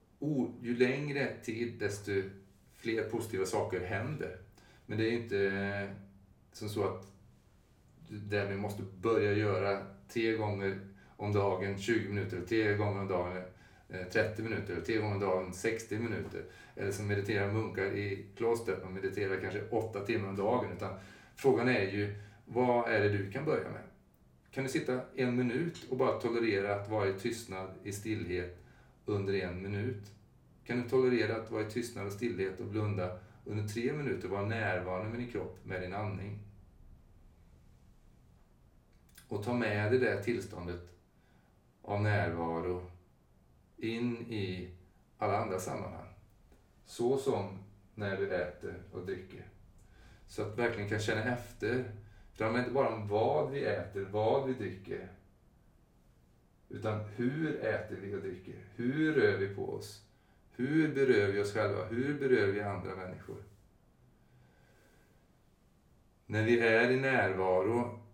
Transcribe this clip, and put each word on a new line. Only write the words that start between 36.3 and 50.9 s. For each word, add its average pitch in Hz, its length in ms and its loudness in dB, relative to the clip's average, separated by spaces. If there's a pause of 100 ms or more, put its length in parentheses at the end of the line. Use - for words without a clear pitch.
Och 101 160 -4
ta 123 100 0
med 107 380 2
dig 127 80 8
det 104 240 2
tillståndet 90 580 -4 (1000)
av 104 200 -2
närvaro 87 920 0 (840)
in 117 400 -2
i 92 520 -4 (480)
alla 101 200 2
andra 95 220 0
sammanhang. - 460 -8 (800)
Så 127 320 2
som 107 460 -2 (320)
när 98 220 -2
du 95 180 0
äter - 560 -4
och 90 140 -8
dricker. - 400 -8 (800)
Så - 140 -6
att 104 140 -6
du 120 60 0
verkligen 107 280 0
kan 104 100 0